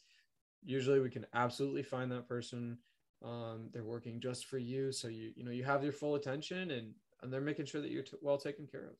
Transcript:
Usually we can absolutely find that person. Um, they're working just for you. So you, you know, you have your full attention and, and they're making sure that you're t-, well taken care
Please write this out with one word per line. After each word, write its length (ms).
Usually 360
we 120
can 240
absolutely 480
find 280
that 160
person. 520
Um, 480
they're 120
working 360
just 260
for 120
you. 340
So 160
you, 280
you 80
know, 80
you 120
have 200
your 100
full 220
attention 560
and, 200
and 100
they're 100
making 240
sure 160
that 100
you're 120
t-, 180
well 180
taken 260
care 240